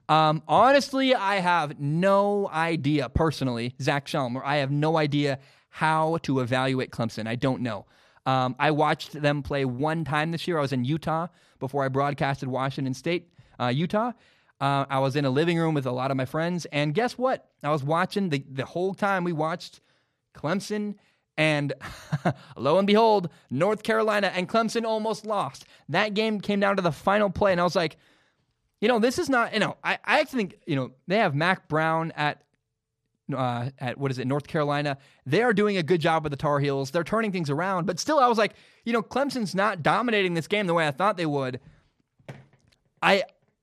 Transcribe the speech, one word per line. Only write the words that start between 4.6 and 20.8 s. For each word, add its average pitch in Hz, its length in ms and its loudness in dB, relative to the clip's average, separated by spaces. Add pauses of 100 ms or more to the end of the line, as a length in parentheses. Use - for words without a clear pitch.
no 151 280 2
idea 143 400 0 (320)
how 160 480 0
to 135 220 0
evaluate 127 500 -2
Clemson. 110 360 -6
I 113 100 -4
don't 127 260 -2
know. 107 240 -6 (400)
Um, 131 320 0
I 147 120 2
watched 151 500 0
them 147 220 0
play 139 220 -2
one 147 400 -2
time 151 260 -2
this 170 160 -6
year. 175 120 0
I - 20 0
was 139 140 -2
in 123 100 -2
Utah 160 440 -2 (300)
before 139 260 -4
I 135 40 0
broadcasted 139 600 -2
Washington 131 460 -4
State, - 360 -4 (280)
uh, 123 100 0
Utah. 196 440 0 (480)
Uh, 139 280 0
I 139 100 0
was 135 180 0
in 147 80 0
a 135 60 2
living 165 280 2
room 160 160 2
with 135 120 -2
a 123 40 -2
lot 127 200 -2
of 139 60 0
my 131 100 -2
friends, 165 400 -4
and 147 280 -2
guess 233 240 -2
what? 254 300 -2 (140)
I 147 80 -2
was 151 120 0
watching 180 460 0
the, 143 200 -2
the 131 160 -6
whole 190 300 -4
time 196 300 0
we 175 80 0
watched 160 480 -6 (540)
Clemson, 202 600 -4 (420)